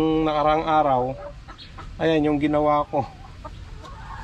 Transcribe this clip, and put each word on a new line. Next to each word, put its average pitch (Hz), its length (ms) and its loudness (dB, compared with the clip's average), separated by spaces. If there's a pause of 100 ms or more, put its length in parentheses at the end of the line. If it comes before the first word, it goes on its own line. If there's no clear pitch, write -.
(280)
nakarang 151 400 2
araw. 147 340 4 (960)
Ayan 156 320 4
yung 151 80 2
ginawa 147 560 4
ko. 147 160 0 (1160)